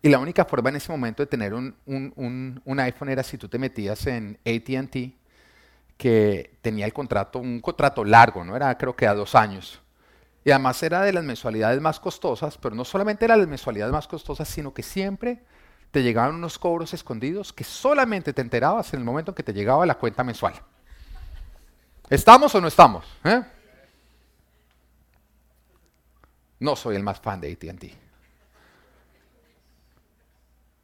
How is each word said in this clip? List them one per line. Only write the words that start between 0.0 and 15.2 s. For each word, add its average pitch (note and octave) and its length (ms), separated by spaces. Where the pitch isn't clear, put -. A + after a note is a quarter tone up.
y D#3 80
la C#3 100
única E3 280
forma C3 240
en D3 60
ese - 140
momento B2+ 320
de C#3+ 40
tener G#2 260
un, B2+ 320
un, C3+ 320
un, B2+ 480
un C3+ 160
iPhone C3 300
era C3 120
si - 140
tú A2 100
te A#2+ 120
metías A2 480
en A2 340
A A#2 240
T C3 140
and C3 100
T, B2+ 260
que G#2+ 640
tenía G#2+ 240
el A2 80
contrato, A#2 460
un A#2+ 200
contrato C#3 440
largo, A2 380
¿no? F#2 140
Era, C3 220
creo B2+ 180
que B2 100
a G2+ 60
dos G#2 220
años. G2+ 480
Y C#3+ 60
además C3+ 320
era E3+ 200
de G3 100
las E3+ 120
mensualidades A2+ 580
más D#3 180
costosas, D3+ 560
pero - 180
no B3 120
solamente G#3 400
eran A3+ 120
las F3+ 100
mensualidades B2 440
más D3 160
costosas, D3+ 400
sino C#3+ 240
que - 100
siempre G3 600